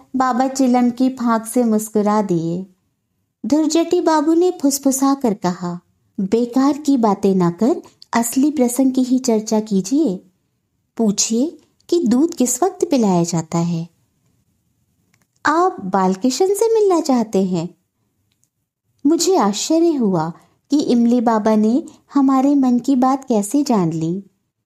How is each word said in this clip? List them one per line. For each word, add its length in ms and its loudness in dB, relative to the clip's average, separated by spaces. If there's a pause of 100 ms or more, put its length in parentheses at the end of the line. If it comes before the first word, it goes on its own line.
(160)
बाबा 320 0
चिलम 420 2
की 200 0
फांक 360 -2
से 180 0
मुस्कुरा 580 0
दिए। 440 -2 (800)
धुरजटी 560 0
बाबू 320 2
ने 180 2
फुसफुसा 640 0
कर 200 -2
कहा, 460 -6 (400)
"बेकार 580 0
की 200 0
बातें 380 0
ना 160 2
कर, 300 -2 (320)
असली 380 0
प्रसंग 400 0
की 120 0
ही 160 0
चर्चा 400 0
कीजिए। 720 -2 (680)
पूछिए 600 -2 (320)
कि 180 0
दूध 260 2
किस 300 -2
वक्त 280 -2
पिलाया 320 2
जाता 340 -4
है।" 320 -4 (1600)
"आप 400 0
बालकिशन 680 0
से 220 0
मिलना 260 2
चाहते 440 0
हैं?" 300 -4 (1300)
मुझे 300 2
आश्चर्य 580 0
हुआ 400 -2 (360)
कि 100 2
इमली 420 2
बाबा 340 2
ने 280 2 (300)
हमारे 420 2
मन 240 2
की 160 0
बात 300 0
कैसे 380 0
जान 300 0
ली। 300 -4 (420)